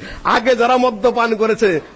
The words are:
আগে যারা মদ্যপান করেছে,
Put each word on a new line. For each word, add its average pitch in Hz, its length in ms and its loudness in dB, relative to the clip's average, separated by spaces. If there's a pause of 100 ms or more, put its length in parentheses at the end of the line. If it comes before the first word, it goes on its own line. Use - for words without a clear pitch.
(240)
আগে 240 320 2
যারা 240 200 2
মদ্যপান 233 600 0
করেছে, 214 440 0 (160)